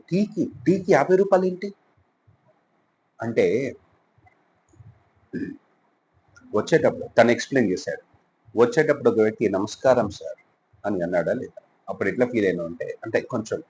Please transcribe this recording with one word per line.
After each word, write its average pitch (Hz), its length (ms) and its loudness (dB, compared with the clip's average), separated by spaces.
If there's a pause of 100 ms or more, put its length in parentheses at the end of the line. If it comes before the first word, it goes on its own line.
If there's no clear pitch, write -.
(100)
టీకి, 185 400 -2 (160)
టీకి 185 260 2
యాభై - 240 4
రూపాయలు 190 280 4
ఏంటి 185 300 -6 (1500)
అంటే, 117 540 0 (2750)
వచ్చేటప్పుడు 127 500 2 (140)
తను 120 120 6
ఎక్స్‌ప్లెయిన్ 120 400 0
చేశాడు. 85 380 -6 (500)
వచ్చేటప్పుడు 123 520 2
ఒక 107 100 2
వ్యక్తి 110 280 0
"నమస్కారం 107 600 0
సార్" - 280 -14 (480)
అని 98 160 -2
అన్నాడా 87 300 -2
లేదా? - 300 -8 (260)
అప్పుడు 98 200 -4
ఎట్లా 117 180 0
ఫీల్ 117 180 -2
అయినా 87 200 0
అంటే, - 400 -10
అంటే 113 160 -2
కొంచెం 110 500 -8